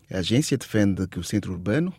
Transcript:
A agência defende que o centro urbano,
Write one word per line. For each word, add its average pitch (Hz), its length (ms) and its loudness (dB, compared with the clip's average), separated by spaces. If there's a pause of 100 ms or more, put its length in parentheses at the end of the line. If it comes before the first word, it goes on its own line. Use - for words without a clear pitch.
(120)
A 92 60 -4
agência 113 400 2
defende 98 500 2
que 90 120 -8
o 85 40 -6
centro 95 300 -2
urbano, 110 460 0